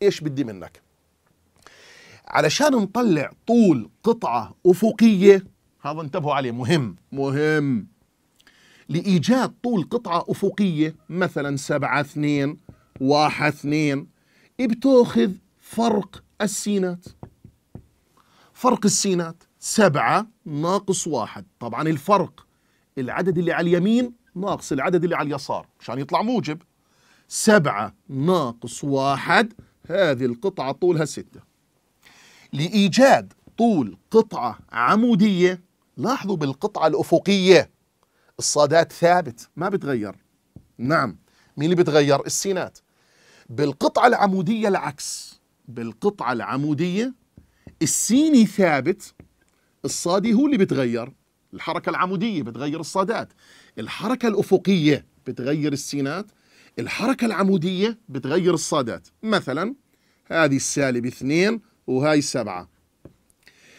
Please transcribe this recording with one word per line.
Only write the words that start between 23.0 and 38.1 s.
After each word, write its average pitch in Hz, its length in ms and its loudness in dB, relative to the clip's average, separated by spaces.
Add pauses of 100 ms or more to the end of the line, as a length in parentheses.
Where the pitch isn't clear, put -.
اللي 165 160 0
على 170 160 -2
اليمين 220 440 2 (220)
ناقص 180 360 -6
العدد 160 320 0
اللي 170 120 -2
على 151 120 -2
اليسار، 131 400 -6 (120)
مشان 120 200 -10
يطلع 165 220 -2
موجب. 202 400 -4 (640)
سبعة 139 680 2 (140)
ناقص 135 760 -4
واحد، 139 720 0 (340)
هذه 156 380 0
القطعة 135 460 -4
طولها 160 340 0
ستة. - 360 -12 (1120)
لإيجاد 180 800 2 (240)
طول 165 400 2 (140)
قطعة 151 480 0 (120)
عمودية، 185 920 2 (360)
لاحظوا 202 380 -4
بالقطعة 156 520 -2
الأفقية 180 840 4 (720)